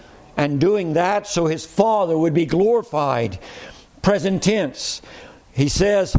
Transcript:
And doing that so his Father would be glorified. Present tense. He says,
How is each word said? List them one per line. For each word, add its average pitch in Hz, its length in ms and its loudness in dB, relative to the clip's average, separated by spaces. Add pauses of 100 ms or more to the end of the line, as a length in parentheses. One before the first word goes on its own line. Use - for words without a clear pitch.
(360)
And 143 240 0
doing 180 340 0
that 190 340 0
so 170 180 0
his 160 200 -2
Father 202 520 2
would 160 160 2
be 165 120 2
glorified. 143 960 0 (600)
Present 190 420 0
tense. 208 580 -2 (520)
He 139 160 0
says, 196 500 0